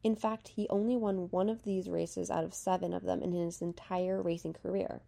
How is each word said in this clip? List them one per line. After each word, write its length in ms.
In 120
fact, 400
he 140
only 260
won 360
one 180
of 140
these 260
races 420
out 140
of 80
seven 400
of 100
them 180
in 120
his 280
entire 600
racing 320
career. 540